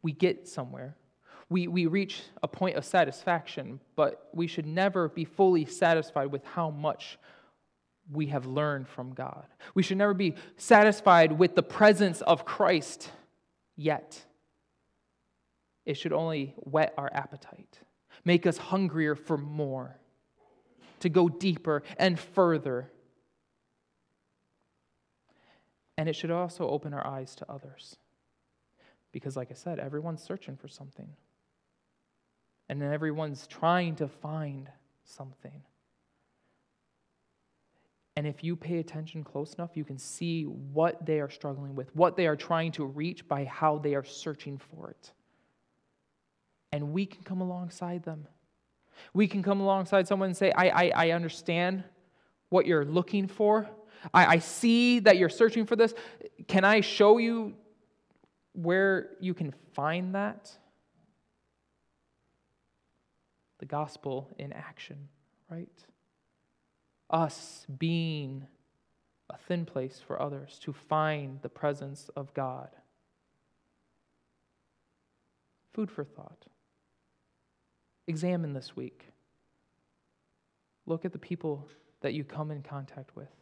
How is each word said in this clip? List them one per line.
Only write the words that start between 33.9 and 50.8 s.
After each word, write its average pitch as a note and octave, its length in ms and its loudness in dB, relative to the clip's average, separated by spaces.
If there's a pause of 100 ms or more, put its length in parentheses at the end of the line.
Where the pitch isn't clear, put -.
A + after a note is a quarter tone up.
to D3+ 120 -6
find C#3+ 600 -12 (340)
something. C#3 580 -20 (2500)
And D3 100 -4
if C#3+ 180 -10
you E3+ 120 -4
pay E3 220 -6
attention D#3 460 -10
close D3 300 -10
enough, E3+ 200 -10
you D3+ 100 -6
can C#3 140 -12
see E3 460 -6
what C#3+ 600 2
they D#3 160 2
are C#3+ 80 -4
struggling C#3 460 -8
with, C3 200 -8
what E3+ 220 6
they F3+ 100 2
are D3+ 100 2
trying E3 360 -2
to D#3 120 -6
reach D3+ 420 -6
by C#3 180 -2
how D3+ 340 0
they D3 160 -2
are C#3 100 -2
searching C#3+ 540 -12
for - 320 -18
it. - 220 -20 (1600)
And D3 200 -6
we F#3+ 120 -2
can - 180 -16
come F#3 180 -8
alongside F3+ 640 -8
them. D3+ 220 -12 (840)
We G3+ 160 4
can G3 140 -4
come G3 180 2
alongside G3 480 2
someone G3 200 0
and F3+ 80 -4
say, G3 160 4
"I, F#3 160 6
I, F3 260 4